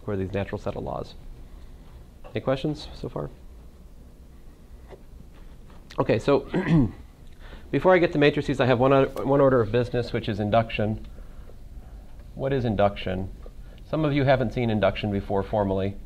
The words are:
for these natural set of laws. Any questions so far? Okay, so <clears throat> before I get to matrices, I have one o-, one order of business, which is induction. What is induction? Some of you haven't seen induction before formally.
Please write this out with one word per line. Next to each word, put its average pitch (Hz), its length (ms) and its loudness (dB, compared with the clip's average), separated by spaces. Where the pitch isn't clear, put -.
for 104 120 -4
these 95 160 -4
natural 98 260 -4
set - 180 -8
of - 60 -8
laws. - 320 -8
Any 110 60 -2
questions 147 540 -4
so - 140 -10
far? 147 220 -10
Okay, 131 200 2
so - 320 2
<clears throat> 156 400 4
before 180 240 6
I 180 40 6
get 170 140 4
to 151 60 0
matrices, 147 420 2
I 127 60 6
have 123 140 4
one 135 120 6
o-, 135 200 6
one 139 160 4
order 131 200 6
of 104 100 2
business, 120 420 0
which 113 160 -2
is 104 120 -2
induction. 107 680 0
What 139 180 -4
is 127 120 0
induction? 98 640 0
Some 156 200 -2
of 143 100 0
you 139 100 2
haven't 127 300 2
seen 120 160 0
induction 101 420 0
before 98 300 -2
formally. 98 640 0